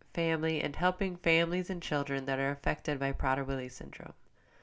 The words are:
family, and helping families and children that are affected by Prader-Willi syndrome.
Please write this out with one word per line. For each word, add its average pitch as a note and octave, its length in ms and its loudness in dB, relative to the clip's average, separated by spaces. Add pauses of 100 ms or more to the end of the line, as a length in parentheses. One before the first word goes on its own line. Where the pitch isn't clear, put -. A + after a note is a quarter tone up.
(140)
family, D#3+ 460 0
and C#3+ 160 -2
helping F3+ 400 2
families E3+ 520 2
and F3+ 140 -4
children C#3 440 0
that C3+ 120 0
are C#3 140 0
affected D3 480 -2
by C#3 120 0
Prader-Willi C3+ 560 0
syndrome. - 460 -12 (480)